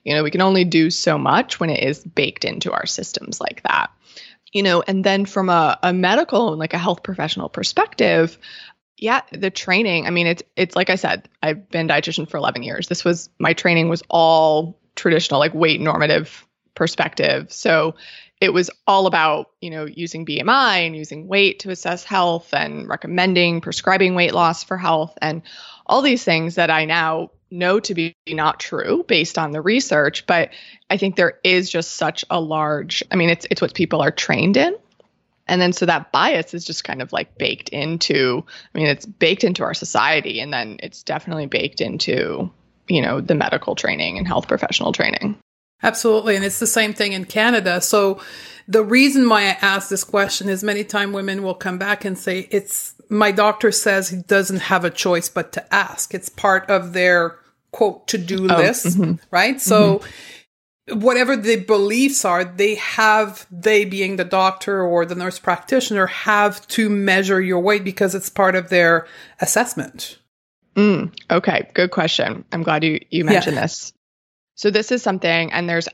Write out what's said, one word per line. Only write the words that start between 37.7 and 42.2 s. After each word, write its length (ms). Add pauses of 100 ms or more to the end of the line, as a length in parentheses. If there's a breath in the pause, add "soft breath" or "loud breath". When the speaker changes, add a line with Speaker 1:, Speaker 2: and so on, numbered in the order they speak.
Speaker 1:
into, 760 (300 loud breath)
I 40
mean, 80
it's 200
baked 360
into 220
our 100
society. 640
And 120
then 300
it's 200
definitely 440
baked 340
into, 720 (380)